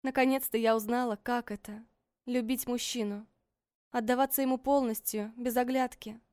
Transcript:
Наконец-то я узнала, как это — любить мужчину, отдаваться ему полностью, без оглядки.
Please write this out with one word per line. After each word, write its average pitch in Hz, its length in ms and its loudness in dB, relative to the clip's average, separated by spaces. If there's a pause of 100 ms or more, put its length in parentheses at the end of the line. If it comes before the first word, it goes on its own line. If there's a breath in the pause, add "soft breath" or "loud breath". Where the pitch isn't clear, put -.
Наконец-то 262 560 2
я 226 180 4
узнала, 226 420 0
как 240 340 -4
это — 214 340 -12 (400)
любить 247 420 -2
мужчину, 220 600 -4 (640)
отдаваться 254 500 2
ему 262 160 2
полностью, 226 800 0
без 240 220 -2
оглядки. 247 640 -2 (120)